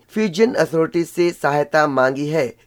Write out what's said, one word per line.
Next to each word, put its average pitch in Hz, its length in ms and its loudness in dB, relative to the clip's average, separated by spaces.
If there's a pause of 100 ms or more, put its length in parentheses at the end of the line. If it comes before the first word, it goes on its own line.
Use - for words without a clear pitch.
(100)
Fijian 220 440 0
authorities 160 540 0
से 175 220 0
सहायता 147 560 0
मांगी 135 400 0
है 151 300 -2 (100)